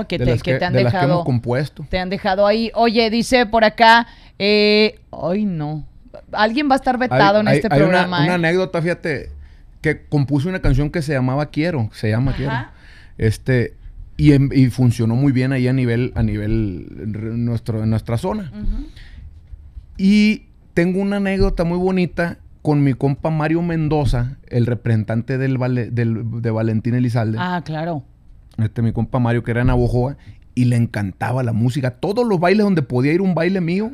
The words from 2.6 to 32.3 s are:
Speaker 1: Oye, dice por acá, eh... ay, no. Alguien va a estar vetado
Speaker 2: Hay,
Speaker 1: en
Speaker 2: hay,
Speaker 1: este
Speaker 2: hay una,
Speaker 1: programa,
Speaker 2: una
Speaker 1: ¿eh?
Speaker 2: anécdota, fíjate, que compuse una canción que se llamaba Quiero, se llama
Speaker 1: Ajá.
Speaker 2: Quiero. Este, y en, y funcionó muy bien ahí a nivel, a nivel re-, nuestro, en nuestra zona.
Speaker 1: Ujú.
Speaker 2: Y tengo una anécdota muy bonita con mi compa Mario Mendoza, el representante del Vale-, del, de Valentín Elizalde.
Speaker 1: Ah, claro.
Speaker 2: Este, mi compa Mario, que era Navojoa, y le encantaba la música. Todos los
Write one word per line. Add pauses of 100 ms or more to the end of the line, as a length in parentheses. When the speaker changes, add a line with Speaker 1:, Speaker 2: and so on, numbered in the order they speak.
Speaker 1:
Oye,
dice
por
acá, (320)
eh... (120)
ay,
no. (440)
Alguien
va
a
estar
vetado
Speaker 2:
Hay,
Speaker 1:
en
Speaker 2:
hay,
Speaker 1:
este
Speaker 2:
hay
una,
Speaker 1:
programa,
Speaker 2:
una
Speaker 1:
¿eh?
Speaker 2:
anécdota,
fíjate, (520)
que
compuse
una
canción
que
se
llamaba
Quiero,
se
llama
Speaker 1:
Ajá.
Speaker 2:
Quiero. (680)
Este, (420)
y
en,
y
funcionó
muy
bien
ahí
a
nivel,
a
nivel (260)
re-,
nuestro,
en
nuestra
zona.
Speaker 1:
Ujú. (1120)
Speaker 2:
Y (300)
tengo
una
anécdota
muy
bonita (240)
con
mi
compa
Mario
Mendoza, (100)
el
representante
del
Vale-,
del,
de
Valentín
Elizalde.
Speaker 1:
Ah,
claro. (540)
Speaker 2:
Este,
mi
compa
Mario,
que
era
Navojoa, (380)
y
le
encantaba
la
música.
Todos
los